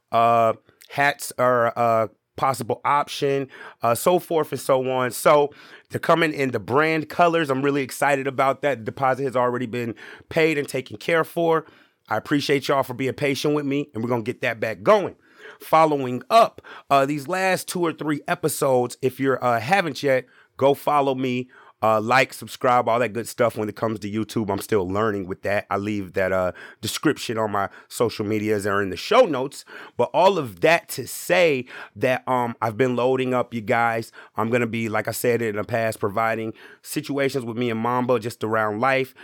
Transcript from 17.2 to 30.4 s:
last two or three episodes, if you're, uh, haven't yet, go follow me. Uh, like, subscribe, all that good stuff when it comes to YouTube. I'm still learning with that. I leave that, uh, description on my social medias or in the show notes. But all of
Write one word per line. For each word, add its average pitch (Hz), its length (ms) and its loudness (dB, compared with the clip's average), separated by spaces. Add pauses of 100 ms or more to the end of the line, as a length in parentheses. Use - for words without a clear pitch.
last 185 400 0
two 180 120 -4
or 160 120 0
three 147 340 -4
episodes, 135 720 0
if 127 200 -2
you're, 135 200 2
uh, 120 180 2
haven't 160 440 -2
yet, 131 220 2 (320)
go 139 160 4
follow 139 420 0
me. 127 340 -2 (320)
Uh, 110 180 4
like, 123 340 2
subscribe, 123 540 0
all 117 100 2
that 120 140 0
good 107 160 -6
stuff 117 300 0
when 110 100 -2
it 101 80 -6
comes 113 240 -4
to 104 100 -8
YouTube. 107 400 -4
I'm 98 120 -2
still 95 260 0
learning 101 400 -2
with - 140 -10
that. 101 280 -2
I 101 60 -2
leave 101 380 -4
that, 92 180 0
uh, 92 220 0 (260)
description - 580 -4
on 110 140 -2
my 98 160 -2 (220)
social 113 360 -2
medias 107 400 0
or 101 160 0
in 98 80 -2
the 92 60 -8
show 240 300 4
notes. 139 400 -6 (320)
But 120 160 2
all 185 240 4
of 107 240 -6